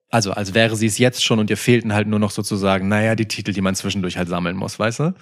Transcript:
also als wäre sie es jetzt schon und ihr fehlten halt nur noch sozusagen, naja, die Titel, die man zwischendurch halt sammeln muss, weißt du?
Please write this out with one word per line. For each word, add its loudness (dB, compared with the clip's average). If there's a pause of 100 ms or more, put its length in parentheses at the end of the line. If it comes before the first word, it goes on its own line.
also 2
als -4
wäre 4
sie 2
es -2
jetzt 2
schon 2
und 0
ihr 0
fehlten 2
halt 2
nur 0
noch 0
sozusagen, 0
naja, 2
die -2
Titel, -6
die -2
man 0
zwischendurch -4
halt -2
sammeln -2
muss, -6
weißt -2
du? -2